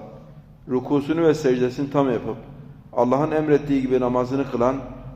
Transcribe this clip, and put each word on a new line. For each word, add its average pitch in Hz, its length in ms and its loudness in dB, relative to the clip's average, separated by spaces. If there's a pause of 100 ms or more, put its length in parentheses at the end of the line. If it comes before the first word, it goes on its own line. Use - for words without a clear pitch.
(680)
rukusunu 143 540 0
ve 156 120 6
secdesini 127 560 0
tam 139 220 2
yapıp, 110 240 -4 (560)
Allah'ın 127 380 2
emrettiği 147 520 2
gibi 127 180 2
namazını 127 500 0
kılan 123 260 0 (400)